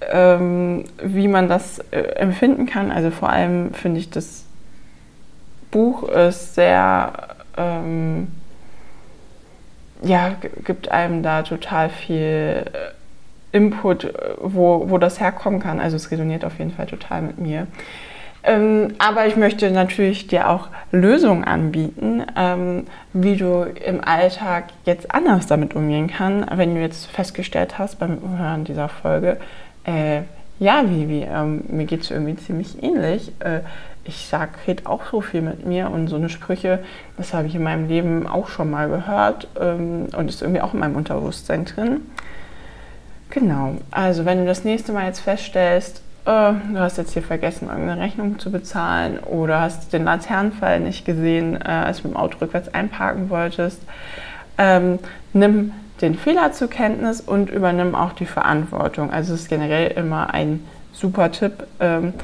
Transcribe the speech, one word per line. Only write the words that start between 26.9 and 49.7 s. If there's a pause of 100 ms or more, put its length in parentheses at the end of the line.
festgestellt
hast
beim (180)
Hören
dieser
Folge, (480)
äh, (360)
ja,
Vivi,
ähm,
mir
geht's
irgendwie
ziemlich
ähnlich.
Äh, (440)
ich
sag,
red
auch
so
viel
mit
mir
und
so
eine
Sprüche, (360)
das
habe
ich
in
meinem
Leben
auch
schon
mal
gehört, (140)
ähm,
und
ist
irgendwie
auch
in
meinem
Unterbewusstsein
drin. (1300)
Genau, (140)
also
wenn
du
das
nächste
Mal
jetzt
feststellst, (220)
äh,
du
hast
jetzt
hier
vergessen,
irgendeine
Rechnung
zu
bezahlen
oder
hast